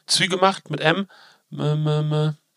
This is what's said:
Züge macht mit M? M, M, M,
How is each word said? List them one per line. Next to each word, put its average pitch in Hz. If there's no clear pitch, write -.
Züge 175
macht 185
mit 151
M? 175
M, 151
M, 151
M, 151